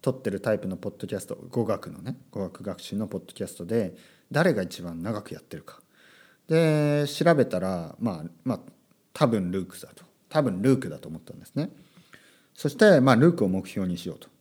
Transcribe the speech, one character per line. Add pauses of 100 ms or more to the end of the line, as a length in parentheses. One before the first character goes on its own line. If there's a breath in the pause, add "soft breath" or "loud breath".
撮
っ
て
る
タ
イ
プ
の
ポ
ッ
ド
キ
ャ
ス
ト、 (120)
語
学
の
ね、 (140)
語
学
学
習
の
ポ
ッ
ド
キ
ャ
ス
ト
で、 (360 loud breath)
誰
が
一
番
長
く
や
っ
て
る
か。 (680 soft breath)
で、
調
べ
た
ら、
ま
あ、 (140)
ま
あ、 (540)
多
分
ル
ー
ク
だ
と。 (240)
多
分
ル
ー
ク
だ
と
思
っ
た
ん
で
す
ね。 (840 soft breath)
そ
し
て、
ま
あ、
ル
ー
ク
を
目
標
に
し
よ
う
と。 (120)